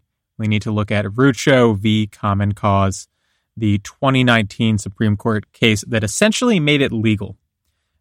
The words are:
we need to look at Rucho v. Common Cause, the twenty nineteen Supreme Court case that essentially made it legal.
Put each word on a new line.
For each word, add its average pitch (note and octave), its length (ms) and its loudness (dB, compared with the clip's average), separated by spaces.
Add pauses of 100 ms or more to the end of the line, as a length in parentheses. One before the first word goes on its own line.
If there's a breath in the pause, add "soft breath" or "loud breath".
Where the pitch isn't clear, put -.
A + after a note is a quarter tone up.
(360)
we A2 120 -4
need G#2+ 140 0
to A2+ 80 -6
look G#2 200 -2
at G#2 160 -2
Rucho A#2+ 680 2
v. G#2+ 300 0
Common G2+ 460 -2
Cause, G2 560 -2 (480)
the G#2 220 0
twenty C3 440 -2
nineteen A2+ 560 0
Supreme G#2 380 -2
Court G#2+ 360 -4
case A2 360 0
that A2 160 -2
essentially A3 560 0
made D3 200 2
it C3 120 0
legal. G#2+ 440 -2 (640)